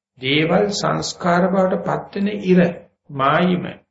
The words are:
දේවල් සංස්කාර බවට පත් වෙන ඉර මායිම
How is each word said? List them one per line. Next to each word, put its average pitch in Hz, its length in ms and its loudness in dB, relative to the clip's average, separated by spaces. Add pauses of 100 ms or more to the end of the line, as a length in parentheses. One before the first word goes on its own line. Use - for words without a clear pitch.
(200)
දේවල් 156 520 0
සංස්කාර 175 760 -2
බවට 190 380 0
පත් 151 300 -6
වෙන 202 140 -4 (160)
ඉර 180 160 6 (480)
මායිම 156 580 0 (260)